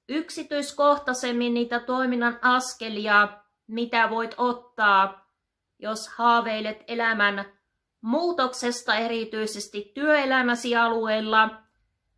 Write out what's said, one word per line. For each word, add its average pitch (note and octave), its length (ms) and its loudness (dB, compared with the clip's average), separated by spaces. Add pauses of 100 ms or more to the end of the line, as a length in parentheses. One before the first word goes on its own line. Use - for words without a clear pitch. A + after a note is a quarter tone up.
yksityiskohtaisemmin C#4+ 1400 -2
niitä A#3+ 260 -2
toiminnan A#3+ 640 -2
askelia, G#3+ 1000 0 (260)
mitä A3+ 420 0
voit A3+ 280 -4
ottaa, G#3 920 0 (500)
jos G#3+ 280 -8
haaveilet A3 800 0
elämän G#3+ 580 0 (560)
muutoksesta, B3 960 -2
erityisesti A3 1000 -6
työelämäsi C4 800 2
alueella. A3 720 2 (680)